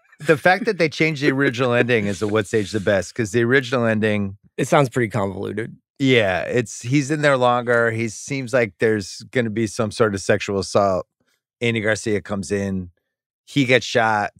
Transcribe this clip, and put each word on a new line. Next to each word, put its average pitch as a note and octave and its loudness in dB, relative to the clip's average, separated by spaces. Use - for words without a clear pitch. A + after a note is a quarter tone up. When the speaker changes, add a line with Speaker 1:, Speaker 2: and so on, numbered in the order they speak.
Speaker 1:
the D3+ 2
fact F#3 2
that G#3+ -2
they E3 2
changed D#3 -2
the D3 4
original C3 0
ending A#2+ 2
is G2+ -4
a G#2+ -2
What's G#2 0
Age G#2 0
the G#2+ -2
Best, G2 0
'cause G#2+ -4
the A#2 2
original B2 2
ending G#2 0
Speaker 2:
It C#3 -2
sounds D3 4
pretty A#2+ -2
convoluted. G2+ -4
Speaker 1:
Yeah, A2 2
it's, A#2 -4
he's C3 -2
in D#3 -2
there C#3+ 4
longer. A#2+ 2
He A2+ -4
seems C3 -8
like A#2+ 2
there's A2 0
gonna A#2+ 0
be A2 -2
some G#2+ -4
sort A2 0
of F#2+ -4
sexual G2+ -2
assault. F#2+ 0
Andy A#2 0
Garcia G#2 -2
comes G2 -6
in. F#2+ -4
He C#3 0
gets B2 2
shot. A2 0